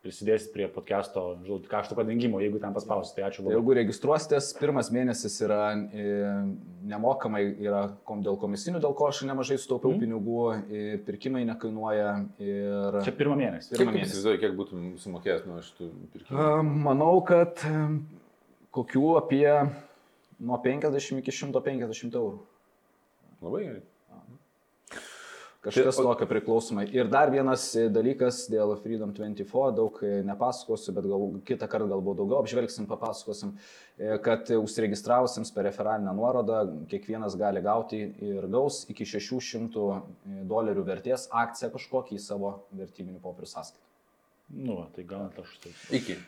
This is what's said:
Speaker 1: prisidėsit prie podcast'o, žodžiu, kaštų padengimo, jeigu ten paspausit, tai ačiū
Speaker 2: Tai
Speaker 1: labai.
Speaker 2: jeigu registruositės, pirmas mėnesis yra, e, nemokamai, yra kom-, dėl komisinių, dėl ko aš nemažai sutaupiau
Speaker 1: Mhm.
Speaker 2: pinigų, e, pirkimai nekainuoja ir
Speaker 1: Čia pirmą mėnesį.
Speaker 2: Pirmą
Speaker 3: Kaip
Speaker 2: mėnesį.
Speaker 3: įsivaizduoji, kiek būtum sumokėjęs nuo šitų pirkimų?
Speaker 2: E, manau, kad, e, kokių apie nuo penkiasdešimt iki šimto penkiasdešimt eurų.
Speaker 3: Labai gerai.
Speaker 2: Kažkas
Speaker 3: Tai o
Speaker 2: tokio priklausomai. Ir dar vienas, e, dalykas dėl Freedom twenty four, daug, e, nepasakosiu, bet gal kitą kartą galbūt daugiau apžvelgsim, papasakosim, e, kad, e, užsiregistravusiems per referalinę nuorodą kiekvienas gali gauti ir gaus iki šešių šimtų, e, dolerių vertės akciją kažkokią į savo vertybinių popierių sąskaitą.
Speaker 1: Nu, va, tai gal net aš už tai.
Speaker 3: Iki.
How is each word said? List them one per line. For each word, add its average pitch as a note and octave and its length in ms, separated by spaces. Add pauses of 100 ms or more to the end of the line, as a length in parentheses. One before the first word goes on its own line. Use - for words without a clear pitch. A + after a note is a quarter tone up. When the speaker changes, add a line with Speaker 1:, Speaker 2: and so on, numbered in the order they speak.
Speaker 1:
prisidėsit G#2 500
prie G2 160
podcast'o, G2 540 (180)
žodžiu, F#2+ 240
kaštų G#2 320
padengimo, A2+ 400
jeigu G#2 240
ten G2+ 100
paspausit, G2+ 440
tai G2 100
ačiū G2 160
Speaker 2:
Tai G2 60
Speaker 1:
labai. G#2+ 80
Speaker 2:
jeigu A#2+ 180
registruositės, C#3 800
pirmas C#3 400
mėnesis A#2+ 460
yra, G#2 240 (100)
e, G2+ 560 (560)
nemokamai, A2 560 (140)
yra G2+ 260 (240)
kom-, G#2 160
dėl G2 160
komisinių, G#2 400
dėl D3 160
ko D3 160
aš C3+ 160
nemažai C3+ 320
sutaupiau B2+ 380
Speaker 1:
Mhm. - 80
Speaker 2:
pinigų, A2+ 420 (240)
e, G#2 280
pirkimai B2 460
nekainuoja A2 680 (240)
ir G2+ 640
Speaker 1:
Čia G2 160
pirmą C#3+ 160
mėnesį. A2 400
Speaker 2:
Pirmą A#2 160
Speaker 3:
Kaip G#2 80
Speaker 2:
mėnesį. F#2+ 160
Speaker 3:
įsivaizduoji, G2 260
kiek F#2+ 160
būtum F2+ 300 (100)
sumokėjęs F2 500
nuo F2 120
šitų E2 320 (240)
pirkimų? - 240
Speaker 2:
E, D#3 240
manau, D3 640
kad, F3 400
e, D#3 320 (760)
kokių C#3+ 460
apie C#3 320 (920)
nuo A#2+ 220
penkiasdešimt C#3 560
iki C3 140
šimto C#3 280
penkiasdešimt A#2+ 540
eurų. G#2 240 (1040)
Speaker 3:
Labai A#2+ 220
gerai. A2 160 (1800)
Speaker 2:
Kažkas B2 380
Speaker 3:
Tai C3 80
o A#2+ 100
Speaker 2:
tokio A2 160
priklausomai. A2 540 (100)
Ir A#2+ 160
dar C#3+ 200
vienas, C3 340 (100)
e, A2+ 160
dalykas B2 580
dėl G#2+ 300
Freedom G#2+ 340
twenty G#2 320
four, C3 300
daug, A2 280
e, G2+ 200
nepasakosiu, G#2 720
bet G2 100
gal G2 200 (200)
kitą A2+ 240
kartą G#2+ 220
galbūt F#2+ 260
daugiau G2+ 280
apžvelgsim, A#2 420
papasakosim, G#2 640 (480)
e, G#2+ 200
kad, A2+ 320
e, A#2+ 40
užsiregistravusiems A2 960
per G2+ 120
referalinę G#2 500
nuorodą G#2+ 720
kiekvienas A2 500
gali G2 240
gauti G#2+ 640
ir G2 240
gaus C3+ 420
iki G#2+ 160
šešių A2 380
šimtų, G#2+ 600 (260)
e, G2 180
dolerių G#2 400
vertės A#2 420
akciją A#2 440
kažkokią B2 420
į G2+ 60
savo G2+ 400 (120)
vertybinių F#2 480
popierių F2+ 300
sąskaitą. - 340 (680)
Speaker 1:
Nu, C3+ 260
va, E2+ 180
tai F#2 80
gal G2 220
net F#2 140
aš F2+ 120
už - 80
tai. E2+ 140 (180)
Speaker 3:
Iki. A2 260 (120)